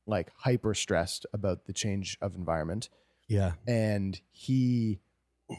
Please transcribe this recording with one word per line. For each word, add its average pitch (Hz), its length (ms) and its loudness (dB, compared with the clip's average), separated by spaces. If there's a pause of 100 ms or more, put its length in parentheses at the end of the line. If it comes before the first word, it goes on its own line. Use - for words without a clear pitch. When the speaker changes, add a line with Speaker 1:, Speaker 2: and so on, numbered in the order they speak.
Speaker 1:
like, 101 300 0
hyper 120 380 2
stressed - 580 0
about 98 340 0
the 98 60 -8
change 98 480 -2
of 92 160 -4
environment. 85 520 -2 (400)
Speaker 2:
Yeah. 98 240 4 (140)
Speaker 1:
And 104 540 0 (100)
he, 123 680 0 (580)